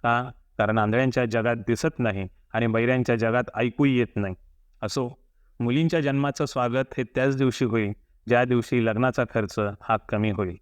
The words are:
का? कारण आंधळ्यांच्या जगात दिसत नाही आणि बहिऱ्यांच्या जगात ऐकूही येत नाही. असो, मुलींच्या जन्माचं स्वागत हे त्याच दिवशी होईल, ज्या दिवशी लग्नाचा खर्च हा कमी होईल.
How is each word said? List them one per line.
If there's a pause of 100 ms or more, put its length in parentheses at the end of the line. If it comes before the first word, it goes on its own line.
का? (260)
कारण
आंधळ्यांच्या
जगात
दिसत
नाही (260)
आणि
बहिऱ्यांच्या
जगात (120)
ऐकूही
येत
नाही. (460)
असो, (400)
मुलींच्या
जन्माचं
स्वागत
हे
त्याच
दिवशी
होईल, (340)
ज्या
दिवशी
लग्नाचा (100)
खर्च (220)
हा
कमी
होईल.